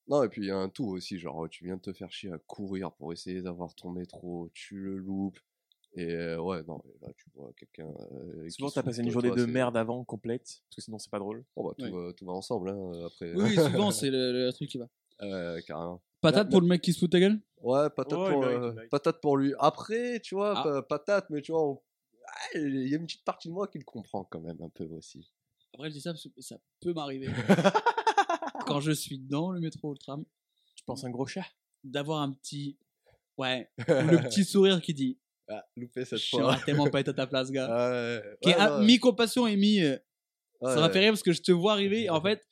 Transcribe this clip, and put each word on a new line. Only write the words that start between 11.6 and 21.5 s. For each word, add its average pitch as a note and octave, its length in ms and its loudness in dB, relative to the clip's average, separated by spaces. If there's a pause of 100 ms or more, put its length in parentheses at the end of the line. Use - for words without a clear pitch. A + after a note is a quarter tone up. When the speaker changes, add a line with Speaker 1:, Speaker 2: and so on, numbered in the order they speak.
Speaker 1:
bah, - 100 -6
tout B2+ 60 -10
Speaker 3:
Oui. A2 60 -8
Speaker 1:
va, F2+ 240 -8
tout - 100 -20
va F2+ 80 -8
ensemble, F#2+ 380 -4
hein, F#2+ 220 -6 (140)
après. E2+ 280 -10
Speaker 3:
Oui, F#3+ 100 2
oui, G#3+ 100 2
Speaker 1:
<laughs> E3+ 320 4
Speaker 3:
souvent, G3+ 40 2
c'est C#3+ 200 -2
le, B2+ 220 0 (140)
le B2+ 80 -2
truc D3 160 -8
qui C3+ 80 -8
va. A#2+ 100 -10 (320)
Speaker 1:
Euh, F2 460 -6
carrément. E2+ 360 -8 (200)
Speaker 3:
Patate E3 240 6
Speaker 1:
Là, - 40 -8
Speaker 3:
pour F#3 100 8
Speaker 1:
là F3 40 4
Speaker 3:
le E3+ 60 4
mec F3 120 4
qui F3 120 2
se - 40 -4
fout F3 120 0
de F3+ 80 4
ta - 20 6
gueule ? G#3 200 4 (200)
Speaker 1:
Ouais, C#3 300 2
patate C#3 280 -4
Speaker 2:
Ouais, F#3+ 140 0
Speaker 1:
pour C#3 100 2
Speaker 2:
il B2+ 60 2
Speaker 1:
le, B2 100 0
Speaker 2:
mérite, A#2+ 140 -4
il - 40 -10
mérite. A2+ 140 -16
Speaker 1:
patate D3+ 300 0
pour C#3+ 160 4
lui. C#3 220 2
Après, A3+ 600 0
tu - 140 -12
vois, G3+ 240 0
Speaker 3:
Ah. C3 40 -2
Speaker 1:
pa-, C#3 200 0
patate, F#3+ 480 0
mais D3 120 -4
tu D3+ 100 -8